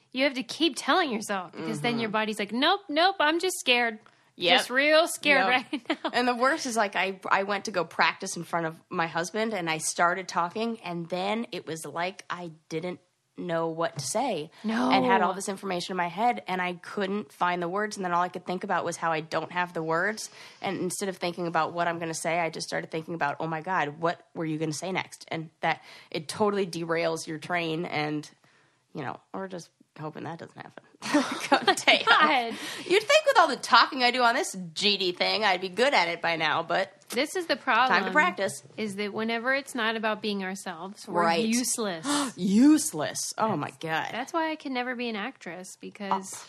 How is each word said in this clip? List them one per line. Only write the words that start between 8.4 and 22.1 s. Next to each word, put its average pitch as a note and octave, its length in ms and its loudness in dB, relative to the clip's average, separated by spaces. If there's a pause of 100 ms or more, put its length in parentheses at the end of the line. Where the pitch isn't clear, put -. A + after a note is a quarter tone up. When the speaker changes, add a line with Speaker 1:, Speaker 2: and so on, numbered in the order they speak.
Speaker 2:
front E3+ 220 -2
of D#3+ 100 -6 (120)
my F3 180 0
husband, F3 480 -2
and F3 160 -2
I D#3 80 0
started F3+ 480 0
talking, G#3+ 540 -2
and E3+ 280 -8
then G3 440 -2
it - 140 -8
was D#3+ 180 -8
like E3+ 460 -6
I F3 200 -8 (180)
didn't E3 300 -6 (380)
know E3 320 -2
what E3 300 -4
to C#3+ 60 -6
say. G#3 460 -2 (140)
Speaker 1:
No. A#3 260 0
Speaker 2:
And C4 140 4
had F#3+ 180 4
all F3+ 120 0
this G3 140 -6
information F#3+ 440 -6
in F#3 40 -4
my F3 120 -2
head, G#3 400 0
and F#3 120 -2
I F3+ 140 -2
couldn't G3+ 580 -4
find F3 300 0
the E3+ 60 -2
words, G#3 280 -4
and G3 80 -6
then F3+ 80 -4
all F3 100 2
I F3+ 60 0
could F3+ 160 -10
think F#3 200 -4
about F#3+ 200 -2
was E3+ 120 -4
how E3 160 0
I D#3+ 80 0
don't D#3+ 320 -6
have F3 200 -2
the E3+ 120 -4
words. F3 460 -2 (300)
And F#3 200 -4
instead F#3 280 -4
of F#3 80 -6
thinking F3 300 -4
about E3 260 0
what E3+ 140 -2
I'm E3+ 140 -2
gonna E3 140 -4